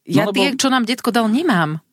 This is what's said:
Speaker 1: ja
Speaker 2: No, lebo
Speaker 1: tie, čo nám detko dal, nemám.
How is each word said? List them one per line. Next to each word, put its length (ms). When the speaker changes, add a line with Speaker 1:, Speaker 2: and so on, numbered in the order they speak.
Speaker 1:
ja 220
Speaker 2:
No, 80
lebo 60
Speaker 1:
tie, 160
čo 140
nám 160
detko 260
dal, 180
nemám. 520